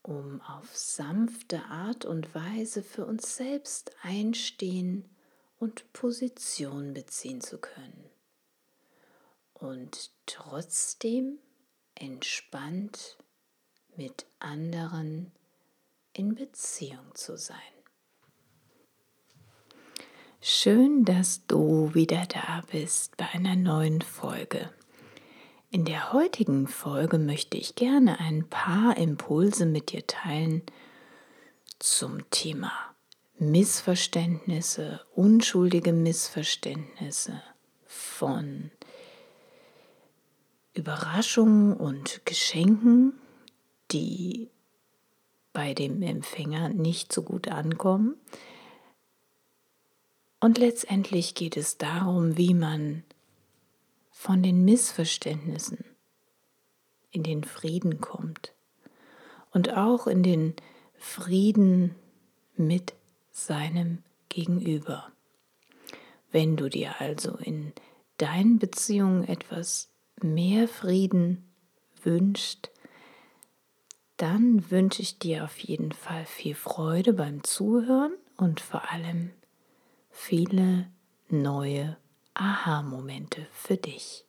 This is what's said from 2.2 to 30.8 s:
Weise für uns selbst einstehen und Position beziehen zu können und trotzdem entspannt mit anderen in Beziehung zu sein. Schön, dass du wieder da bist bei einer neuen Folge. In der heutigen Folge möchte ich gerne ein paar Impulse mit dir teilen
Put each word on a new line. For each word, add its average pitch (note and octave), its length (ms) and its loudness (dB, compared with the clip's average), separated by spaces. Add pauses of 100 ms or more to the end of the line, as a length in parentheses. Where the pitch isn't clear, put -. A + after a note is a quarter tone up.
Weise G#3+ 480 -8
für G3 240 -12
uns - 300 -8
selbst C#4 580 -10 (100)
einstehen F#3+ 1000 -4 (560)
und - 320 -10
Position C#3+ 1000 -8
beziehen A#3+ 480 -12
zu - 160 -14
können - 520 -20 (1400)
und - 580 -14 (140)
trotzdem A#3+ 1120 -6 (540)
entspannt C#3+ 1200 -10 (800)
mit C3+ 300 -14 (120)
anderen E3 920 -8 (800)
in G#3 220 -4
Beziehung C#3 760 -14
zu - 220 -12
sein. - 220 -14 (2750)
Schön, B3+ 640 6
dass F#3 440 2
du D#3 460 4
wieder E3 340 4
da - 440 -8
bist - 460 -6
bei E3+ 160 -6
einer F#3 240 0
neuen D#3 440 2
Folge. - 720 -8 (960)
In F3 140 0
der D#3 300 -4
heutigen A3 520 2
Folge D3 540 -2
möchte D3 380 -2
ich - 180 -8
gerne B3+ 460 4
ein D#3+ 260 -2
paar G#3+ 480 2
Impulse E3 680 2
mit D#3 260 0
dir - 160 -10
teilen D#3+ 560 -4 (1120)